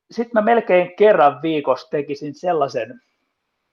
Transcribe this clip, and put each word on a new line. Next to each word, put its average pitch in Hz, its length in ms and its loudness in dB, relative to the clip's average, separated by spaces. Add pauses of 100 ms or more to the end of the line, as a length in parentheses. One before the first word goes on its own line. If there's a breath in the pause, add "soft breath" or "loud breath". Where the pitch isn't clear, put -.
(100)
sit 233 220 -8
mä 214 100 0
melkein 196 560 0
kerran 151 440 4
viikossa 151 480 -2
tekisin 147 440 -8
sellaisen 131 640 -4 (720)